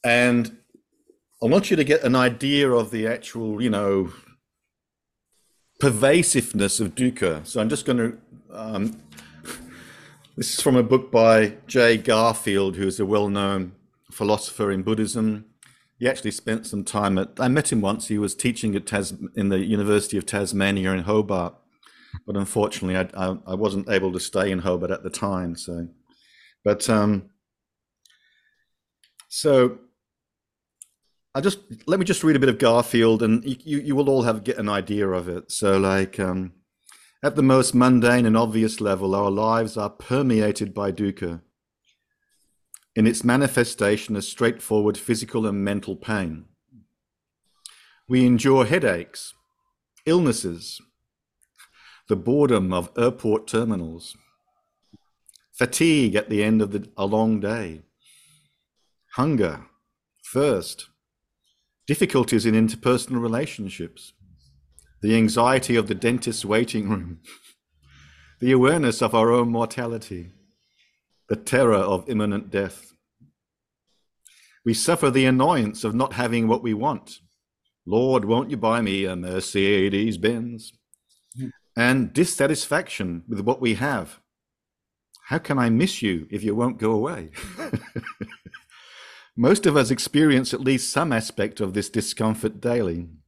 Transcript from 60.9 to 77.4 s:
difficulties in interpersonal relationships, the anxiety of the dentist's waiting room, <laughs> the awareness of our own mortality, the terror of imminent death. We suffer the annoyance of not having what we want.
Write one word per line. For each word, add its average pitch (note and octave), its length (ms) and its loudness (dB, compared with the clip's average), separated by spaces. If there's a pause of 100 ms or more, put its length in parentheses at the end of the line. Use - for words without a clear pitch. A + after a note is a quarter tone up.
difficulties B2 600 0
in A2 100 4
interpersonal A#2+ 680 0
relationships, A2+ 920 -8 (880)
the A2 140 2
anxiety A#2+ 600 2
of G#2+ 120 2
the G2+ 80 -2
dentist's A#2 480 -2
waiting G#2+ 460 -2
room, F2+ 300 -6 (600)
<laughs> - 600 -20
the B2 120 2
awareness C3 500 4
of A2+ 120 0
our A2+ 180 4
own A#2+ 180 2
mortality, A2+ 800 -6 (1000)
the A2 60 0
terror B2 400 2
of F#2 340 -2
imminent G#2 400 -4
death. - 440 -8 (1700)
We A#2 80 2
suffer D#3+ 360 2
the C3 160 4
annoyance C3 580 2
of A2 120 -2
not C3 180 -2
having A#2 340 -2
what A#2+ 160 0
we A2+ 100 -2
want. A#2 460 -6 (680)